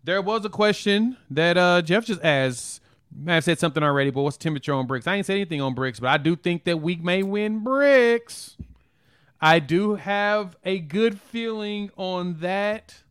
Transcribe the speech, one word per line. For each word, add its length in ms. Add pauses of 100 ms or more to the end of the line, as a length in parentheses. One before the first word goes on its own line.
there 160
was 240
a 60
question 640 (140)
that, 260
uh, 240
Jeff 240
just 180
asked. 600 (340)
Matt 280
said 140
something 240
already, 280
but 100
what's 160
the 60
temperature 320
on 120
Bricks? 200
I 100
ain't 80
said 120
anything 260
on 120
Bricks, 240
but 100
I 100
do 180
think 280
that 180
we 140
may 260
win 380
Bricks. 1000 (800)
I 200
do 340
have 680
a 160
good 400
feeling 760
on 440
that 560 (140)